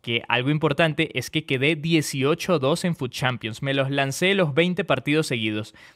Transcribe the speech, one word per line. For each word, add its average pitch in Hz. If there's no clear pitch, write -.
Que 117
algo 127
importante 156
es 127
que 156
quedé 139
dieciocho 156
dos 143
en 170
Food 127
Champions. 117
Me 139
los 135
lancé 139
los 175
veinte 175
partidos 147
seguidos. 107